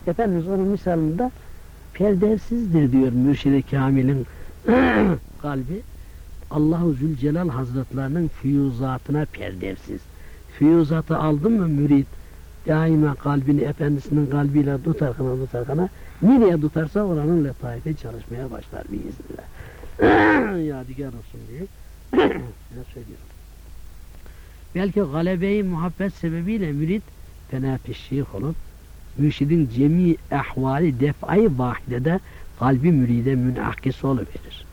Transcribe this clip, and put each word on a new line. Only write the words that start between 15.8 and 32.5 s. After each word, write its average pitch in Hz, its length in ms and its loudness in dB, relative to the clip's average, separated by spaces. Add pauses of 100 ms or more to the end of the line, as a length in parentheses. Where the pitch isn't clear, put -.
nereye 196 400 6
tutarsa 160 400 0
oranın 160 440 2
letaifi 127 500 -6
çalışmaya 117 560 -10
başlar - 400 -12
biiznillah. - 520 -10 (560)
<clears throat> 285 680 4
Yadigar 131 400 -8
olsun 117 420 -14
diye 135 120 -12
<clears throat> - 680 -2 (400)
size 123 140 -14 (100)
söylüyorum. - 400 -18 (1400)
Belki 190 240 0
galebe-i 185 640 0
muhabbet 180 500 -2
sebebiyle 170 580 -2
mürid 160 300 0 (500)
fena 131 260 -2
pişik - 580 -6
olup, 139 200 -4 (640)
mürşidin 147 580 2
cemi 160 400 4 (160)
ehvali 135 680 0
def'ayı 156 580 2
vahidede 127 640 0 (400)